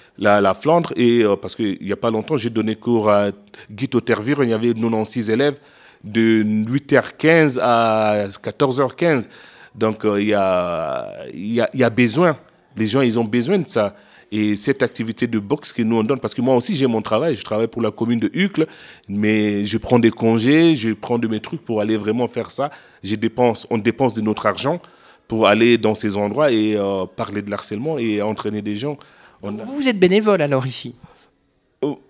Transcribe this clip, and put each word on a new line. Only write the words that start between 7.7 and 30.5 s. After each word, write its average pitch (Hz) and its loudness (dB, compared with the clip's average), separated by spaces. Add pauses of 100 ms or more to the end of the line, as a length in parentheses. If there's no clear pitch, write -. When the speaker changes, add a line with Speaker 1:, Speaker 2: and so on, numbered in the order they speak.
Speaker 1:
quatorze 131 -2
heures 131 -2
quinze. 147 0 (480)
Donc, 110 -2
euh, 101 2
il 104 0
y 104 2
a, 85 -2 (200)
il 101 -8
y 117 0
a, 110 0
il 127 -2
y - 4
a 117 4
besoin. 123 2 (400)
Les 110 -2
gens, 120 0
ils 117 2
ont 117 0
besoin 120 0
de - -4
ça. 104 -2 (360)
Et 104 0
cette 135 -2
activité 113 -4
de 113 -2
boxe 101 -4
que 117 -2
nous, 113 2
on 110 2
donne, 127 -2
parce - -6
que - -4
moi 127 2
aussi, 123 0
j'ai 135 2
mon 113 0
travail. 131 0
Je 107 -10
travaille 110 -2
pour 117 -8
la 110 0
commune 117 -2
de 107 0
Uccle, 175 0 (420)
mais 104 0
je 104 -2
prends 120 4
des 117 6
congés, 135 2
je 113 -2
prends 117 -4
de 117 -2
mes 110 -4
trucs - -12
pour 107 -2
aller 110 0
vraiment 110 -2
faire 113 -8
ça. 143 -4 (320)
Je 98 -4
dépense, 113 0
on 117 -2
dépense 113 0
de 110 -4
notre 107 -2
argent 127 -2 (460)
pour 110 2
aller 113 6
dans 107 0
ces 104 -2
endroits 104 0
et, 107 2
euh, 98 -2
parler 101 -8
de 101 -10
l'harcèlement 117 -6
et 110 -2
entraîner 107 -6
des 104 -6
gens. 139 -8 (440)
On 208 -10
a 220 -12
Speaker 2:
Vous, 254 -10
vous 285 -2
êtes 220 0
bénévole 190 4
alors 135 0